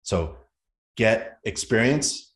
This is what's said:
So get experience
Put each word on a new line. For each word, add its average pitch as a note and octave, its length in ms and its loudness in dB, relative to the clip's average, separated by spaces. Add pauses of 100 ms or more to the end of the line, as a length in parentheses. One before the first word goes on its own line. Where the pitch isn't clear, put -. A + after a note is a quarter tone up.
So E2+ 340 -4 (580)
get - 480 0
experience - 920 -2